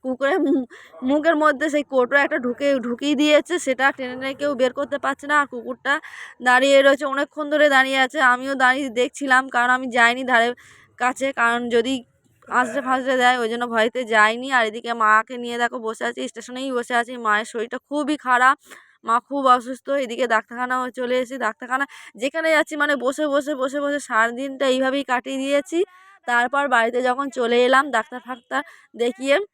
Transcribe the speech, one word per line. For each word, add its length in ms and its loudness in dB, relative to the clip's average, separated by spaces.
কুকুরের 420 -2
মু-, 220 0
মুখের 340 2
মধ্যে 300 2
সেই 100 0
কোটো 220 2
একটা 200 -2
ঢুকে, 220 -2
ঢুকিয়ে 360 0
দিয়েছে, 320 4
সেটা 200 0
টেনে 200 -10
টেনে 220 -8
কেউ 200 -2
বের 200 2
করতে 260 -6
পারছে 260 -4
না, 100 2
আর 100 -2
কুকুরটা 420 -4
দাঁড়িয়ে 380 6
রয়েছে, 280 4
অনেকক্ষণ 400 -4
ধরে 220 4
দাঁড়িয়ে 300 2
আছে। 140 -6
আমিও 200 -4
দাঁড়িয়ে 260 2
দেখছিলাম, 440 2
কারণ 240 2
আমি 100 -6
যাইনি 340 2
ধারে 180 4
কাছে, 280 -2
কারণ 220 2
যদি 180 2
আঁচড়ে 400 0
ফাঁচড়ে 340 0
দেয়, 200 4
ওই 100 -2
জন্য 120 -4
ভয়তে 280 0
যাইনি। 340 2
আর 120 4
এদিকে 220 -8
মাকে 420 2
নিয়ে 200 -6
দেখো 140 -4
বসে 220 -8
আছি, 120 -8
স্টেশনেই 460 -10
বসে 240 -6
আছি, 120 -8
মায়ের 260 0
শরীরটা 280 -6
খুবই 260 -2
খারাপ, 300 4
মা 80 2
খুব 160 -4
অসুস্থ। 320 -8
এদিকে 300 -4
ডাক্তারখানাও 500 -2
চলে 240 -4
এসেছি, 140 -8
ডাক্তারখানা 400 -4
যেখানে 340 -2
যাচ্ছি 260 0
মানে 120 0
বসে, 280 -2
বসে, 280 -2
বসে, 240 -4
বসে 220 -2
সারাদিনটা 680 -2
এইভাবেই 380 0
কাটিয়ে 320 -4
দিয়েছি। 360 -2
তারপর 360 0
বাড়িতে 320 0
যখন 180 -2
চলে 200 0
এলাম 180 4
ডাক্তার 300 -4
ফাক্তার 360 -8
দেখিয়ে 340 0